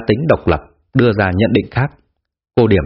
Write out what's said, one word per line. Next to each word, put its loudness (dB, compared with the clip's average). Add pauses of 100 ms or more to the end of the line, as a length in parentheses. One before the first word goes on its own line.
tính 0
độc 0
lập 0 (340)
đưa 2
ra -2
nhận 0
định -2
khác. -2 (680)
Cô 4
điềm 2